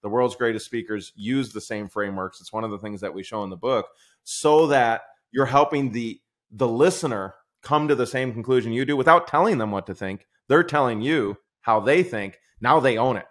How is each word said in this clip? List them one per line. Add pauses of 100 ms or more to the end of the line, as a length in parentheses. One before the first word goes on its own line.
The
world's
greatest
speakers
use
the
same
frameworks.
It's
one
of
the
things
that
we
show
in
the
book (360)
so
that (300)
you're
helping
the, (320)
the
listener (300)
come
to
the
same
conclusion
you
do
without
telling
them
what
to
think. (200)
They're
telling
you (240)
how
they
think. (240)
Now
they
own
it.